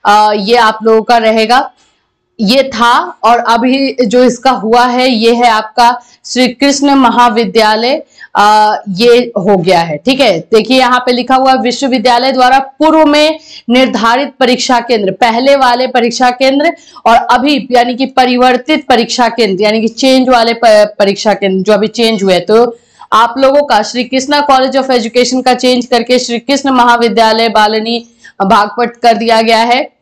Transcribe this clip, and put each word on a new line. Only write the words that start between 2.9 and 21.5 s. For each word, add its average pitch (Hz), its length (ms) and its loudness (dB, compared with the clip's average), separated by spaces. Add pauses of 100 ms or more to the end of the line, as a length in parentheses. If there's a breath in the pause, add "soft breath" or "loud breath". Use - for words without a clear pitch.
और 240 140 2
अभी 254 580 -2 (100)
जो 247 180 2
इसका 247 280 0
हुआ 233 340 0
है 254 240 -2
ये 233 240 0
है 240 140 0
आपका 233 540 0 (240 loud breath)
श्री 247 220 -2
कृष्ण 277 480 0
महाविद्यालय, 226 1080 0 (320 loud breath)
अ, 214 400 2 (140)
ये 233 280 2
हो 208 400 0
गया 175 220 0
है, 165 180 -4
ठीक 262 220 -4
है। 202 200 0
देखिए 220 380 0
यहाँ 247 220 0
पे 247 120 -4
लिखा 247 240 -2
हुआ 262 180 2
विश्वविद्यालय 247 760 -2
द्वारा 262 280 2
पूर्व 311 460 0
में 302 340 0 (300 loud breath)
निर्धारित 247 680 0
परीक्षा 247 400 0
केंद्र, 220 320 -2
पहले 240 440 0
वाले 254 320 0
परीक्षा 247 420 0
केंद्र 277 440 0 (320 loud breath)
और 233 100 4
अभी 294 560 0
यानी 247 240 0
कि 262 100 -4
परिवर्तित 254 840 0
परीक्षा 233 420 0
केंद्र 208 340 -2
यानी 214 180 0
कि 226 60 -2
change 262 420 0
वाले 233 240 2
प-, 214 460 2
परीक्षा 202 340 -2
केंद्र 190 300 -2